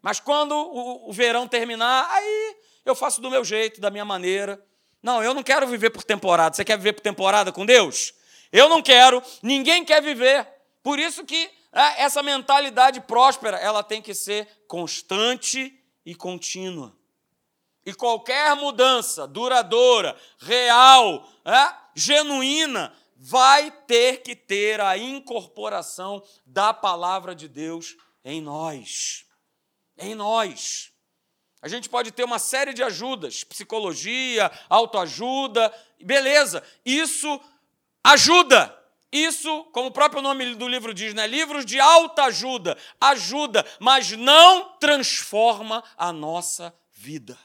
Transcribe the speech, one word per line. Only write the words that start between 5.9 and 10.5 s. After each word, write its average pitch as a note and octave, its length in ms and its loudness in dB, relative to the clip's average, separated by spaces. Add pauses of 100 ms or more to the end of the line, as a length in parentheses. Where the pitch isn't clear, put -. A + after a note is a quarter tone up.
por - 120 -18
temporada. E3+ 540 0
Você G3+ 80 -4
quer A3 120 0
viver G3+ 180 -2
por - 80 -16
temporada G3 500 0
com F#3+ 140 -8
Deus? G#3+ 480 4 (360)
Eu C4+ 180 8
não D#4+ 140 4
quero, B3+ 400 8 (200)
ninguém C#4 420 0
quer D4+ 180 2
viver. C4 460 0 (340)